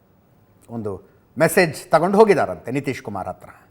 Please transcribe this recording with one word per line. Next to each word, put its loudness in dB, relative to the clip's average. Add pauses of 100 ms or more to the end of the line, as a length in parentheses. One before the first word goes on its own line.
(680)
ಒಂದು -12 (280)
ಮೆಸೇಜ್ 0
ತಗೊಂಡು 2
ಹೋಗಿದಾರಂತೆ 2
ನಿತೀಶ್ -6
ಕುಮಾರ್ -12
ಹತ್ರ -16 (220)